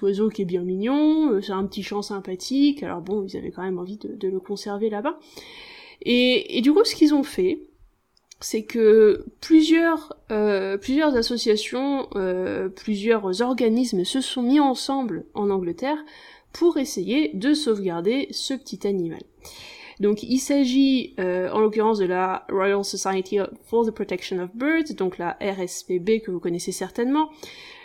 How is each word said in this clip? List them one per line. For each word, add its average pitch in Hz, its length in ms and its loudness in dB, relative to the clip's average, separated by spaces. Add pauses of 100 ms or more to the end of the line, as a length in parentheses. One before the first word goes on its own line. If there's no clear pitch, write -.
oiseau 202 280 0
qui 208 120 -6
est 196 40 0
bien 175 180 -4
mignon, 285 680 2
euh, 202 100 0
c'est 208 120 -6
un 190 120 -2
petit 196 180 -8
chant 208 180 -6
sympathique, 214 800 -2
alors 175 180 -6
bon, 190 240 -4
ils 190 120 -10
avaient 170 140 -8
quand 180 120 -12
même 185 160 -4
envie 190 180 -10
de, - 180 -12
de 196 120 -6
le 190 140 -2
conserver 202 480 -6
là-bas. 220 280 -4 (840)
Et, 247 560 2
et 247 40 0
du 277 120 6
coup, 403 100 8
ce - 120 0
qu'ils 302 180 6
ont 277 100 2
fait, - 380 -2 (800)
c'est - 260 -4
que 220 600 6 (160)
plusieurs, 320 720 4 (180)
euh, 202 460 0
plusieurs 277 380 2
associations, 240 1000 0
euh, 190 540 -2
plusieurs 202 720 0
organismes 240 640 2
se 262 180 -2
sont 254 220 -4
mis 269 160 4
ensemble 262 760 -2
en 202 160 0
Angleterre 190 480 -2 (560)
pour 330 240 2
essayer 254 560 -2
de 226 220 0
sauvegarder 208 760 -2
ce - 220 -6
petit 214 340 -8
animal. 180 340 -4 (800)
Donc 208 220 0
il - 160 -2
s'agit, 269 840 2
euh, 185 320 0
en - 80 0
l'occurrence 214 380 2
de 190 80 2
la 185 460 -2
Royal 202 340 0
Society 190 540 -2 (260)
for 233 220 2
the - 20 0
Protection 190 480 -6
of 180 180 -8
Birds, 302 400 0
donc 185 220 -4
la 170 140 -4 (100)
R 190 180 -4
S 180 220 -8
P 185 160 -4
B 220 260 2
que 202 60 -10
vous 175 100 -4
connaissez 175 320 -4
certainement, 254 580 -2 (560)